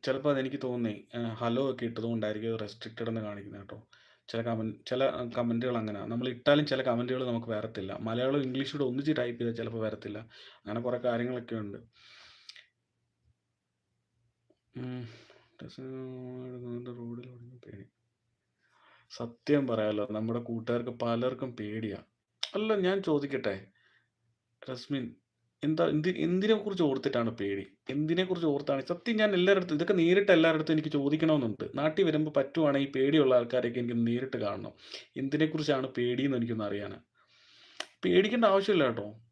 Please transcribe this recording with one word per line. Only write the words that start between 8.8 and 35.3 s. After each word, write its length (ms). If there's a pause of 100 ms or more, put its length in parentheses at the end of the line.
ഒന്നിച്ച് 280
ടൈപ്പ് 240
ചെയ്താൽ 140
ചിലപ്പോ 240
വരത്തില്ല. 400 (340)
അങ്ങനെ 280
കുറെ 160
കാര്യങ്ങളൊക്കെ 580
ഉണ്ട്. 220 (3000)
ഉം, 240 (1600)
റോഡിൽ 680
ഓടുന്ന 280
പേടി. 280 (1300)
സത്യം 560
പറയാലോ, 440
നമ്മുടെ 280
കൂട്ടുകാർക്ക് 500
പലർക്കും 680
പേടിയാ. 440 (560)
അല്ല, 200
ഞാൻ 260
ചോദിക്കട്ടെ, 540 (1080)
റസ്മിൻ, 540 (480)
എന്താ, 240
എന്തി-, 300
എന്തിനെ 360
കുറിച്ച് 300
ഓർത്തിട്ടാണ് 480
പേടി? 340 (240)
എന്തിനെ 340
കുറിച്ച് 240
ഓർത്താണ്? 380
സത്യം 300
ഞാൻ 180
എല്ലാവരുടെ 260
അടുത്തും, 160
ഇതൊക്കെ 180
നേരിട്ട് 380
എല്ലാവരുടെ 260
അടുത്തും 160
എനിക്ക് 160
ചോദിക്കണമെന്നുണ്ട്. 760 (100)
നാട്ടിൽ 280
വരുമ്പോ 340
പറ്റുവാണെങ്കിൽ 540
പേടിയുള്ള 440
ആൾക്കാരെയൊക്കെ 440
എനിക്ക് 280
നേരിട്ട് 300
കാണണം. 360 (440)
എന്തിനെ 280